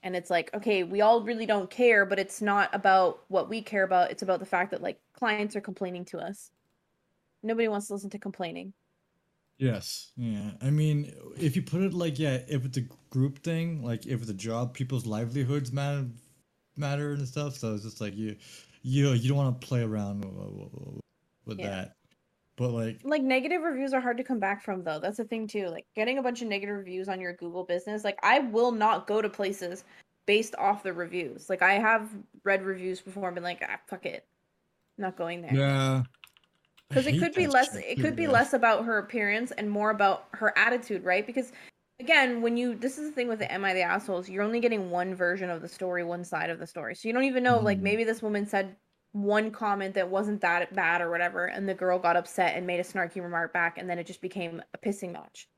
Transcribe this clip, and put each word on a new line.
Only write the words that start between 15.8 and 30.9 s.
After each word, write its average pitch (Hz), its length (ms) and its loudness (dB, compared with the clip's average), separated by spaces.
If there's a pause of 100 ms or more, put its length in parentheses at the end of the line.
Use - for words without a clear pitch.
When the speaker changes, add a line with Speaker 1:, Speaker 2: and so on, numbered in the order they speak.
Speaker 2:
matter 143 380 -2
and 139 140 -4
stuff. 143 300 -4
So 113 180 -4
it's 104 80 -6
just 110 180 -10
like, 101 140 -6
you, 107 220 -6 (440)
you, 139 320 4
you 123 160 2
don't 143 80 4
wanna 135 160 2
play 127 300 -2
around 104 380 -2
w-, 95 220 -8
w-, 98 280 -12
w-, - 280 -14 (460)
with 107 140 -10
Speaker 1:
Yeah. - 20 -8
Speaker 2:
that. 98 320 -6 (640)
But, 123 140 -2
like 113 340 -4
Speaker 1:
Like, 294 160 0
negative 262 420 2
reviews 277 300 -2
are 269 60 4
hard 247 180 -2
to 254 60 -4
come 254 160 -2
back 196 220 -2
from, 190 220 -6
though. 156 160 -4
That's 196 180 -6
the 233 80 -4
thing, 220 220 -6
too. 208 200 -4
Like, 165 260 -10
getting 233 240 0
a 269 60 -2
bunch 247 180 -2
of 233 60 -6
negative 202 300 -4
reviews 190 320 -8
on 190 100 -4
your 180 140 -6
Google 175 320 -8
business, 196 400 -4
like, 196 180 -2
I 240 160 6
will 240 320 2
not 220 360 2
go 214 140 0
to 208 80 0
places 196 540 -6 (420)
based 220 300 4
off 202 280 2
the 185 100 -4